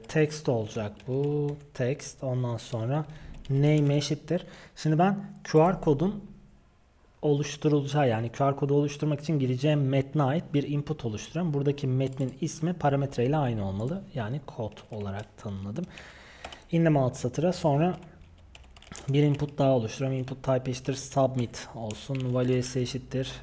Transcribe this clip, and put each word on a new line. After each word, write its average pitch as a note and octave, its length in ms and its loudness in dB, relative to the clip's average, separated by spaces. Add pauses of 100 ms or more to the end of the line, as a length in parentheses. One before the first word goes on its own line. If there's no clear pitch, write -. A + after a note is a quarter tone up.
text D#3 400 0
olacak A2 440 -2 (160)
bu. D3 480 0 (180)
Text. C3+ 500 -4
Ondan B2+ 320 -2
sonra B2 480 -4 (460)
name C#3+ 460 4
eşittir. D3+ 500 -2 (300)
Şimdi D#3 220 2
ben G3+ 280 2 (180)
Q - 140 4
R F3+ 220 6
kodun D#3+ 520 0 (880)
oluşturulacağı C#3+ 880 2
yani A2+ 240 0
Q C#3 180 2
R C#3 60 0
kodu C#3+ 180 2
oluşturmak D3 460 0
için D#3 180 0
gireceğim C3+ 500 2
metne C3+ 340 2
ait C#3+ 220 2 (100)
bir C#3 140 0
input D3 360 -4
oluşturuyorum. D3 500 -4
Buradaki C#3 320 0
metnin C3 540 -2
ismi E3+ 320 -2
parametre C#3 540 0
ile D3 100 2
aynı A2+ 320 0
olmalı. B2 360 -4 (100)
Yani B2+ 320 -4
kod - 260 -8 (180)
olarak G#2 480 -8
tanımladım. G2+ 460 -8 (880)
İndim E3 240 6
alt B2+ 200 2
satıra. D3 360 0
Sonra E3 460 2 (1120)
bir C#3+ 140 4
input C#3+ 360 0
daha C3+ 120 4
oluşturuyorum. C3 480 0
Input B2+ 260 -8
type C3 260 0
eşittir C3+ 240 -4
submit C3 800 -2
olsun. B2 600 -4
Value'si B2+ 460 0
eşittir, B2+ 520 -4 (100)